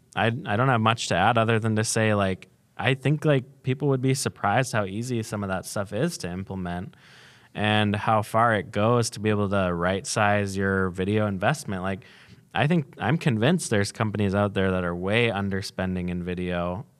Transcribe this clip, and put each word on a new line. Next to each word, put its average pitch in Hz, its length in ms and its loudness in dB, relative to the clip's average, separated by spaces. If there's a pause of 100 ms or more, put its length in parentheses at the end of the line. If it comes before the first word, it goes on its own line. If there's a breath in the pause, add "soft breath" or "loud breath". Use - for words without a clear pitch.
(140)
I, 101 120 2
I 113 300 -2
don't 131 120 2
have 120 140 4
much 113 260 2
to 104 60 0
add 104 240 4
other 113 200 4
than 110 180 0
to 107 80 2
say, 110 280 2
like, 98 360 0 (280)
I 120 160 0
think, 143 320 0
like, 139 380 0
people 143 260 -2
would 131 140 2
be 131 100 2
surprised 117 640 0
how 107 100 0
easy 113 380 -4
some 104 200 -6
of 98 60 -2
that 92 160 -4
stuff 101 300 -6
is 165 240 -2
to 90 120 -6
implement 90 640 -8 (600 loud breath)
and 104 400 2
how 107 280 2
far 113 320 2
it 98 160 -2
goes 113 400 2
to 107 100 -10
be 107 100 2
able 104 200 2
to 92 240 2
right 90 320 -2
size 104 500 0
your 98 320 2
video 98 380 0
investment. 101 560 -2
Like, 95 180 -4 (540 loud breath)
I 117 120 2
think, 160 320 0
I'm 131 200 0
convinced 139 520 2
there's 101 220 0
companies 104 420 0
out 101 200 2
there 95 160 0
that 92 140 0
are 87 100 -2
way 104 340 0
underspending 95 800 -4
in 90 160 -4
video. 90 640 -4 (140)